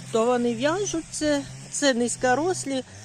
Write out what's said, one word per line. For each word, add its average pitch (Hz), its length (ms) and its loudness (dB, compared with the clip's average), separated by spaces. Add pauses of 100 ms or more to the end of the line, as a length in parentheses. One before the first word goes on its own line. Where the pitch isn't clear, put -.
(120)
То 226 140 4
вони 240 280 2
в'яжуться, 302 880 0 (300)
це 277 220 2
низькорослі, 254 920 0 (200)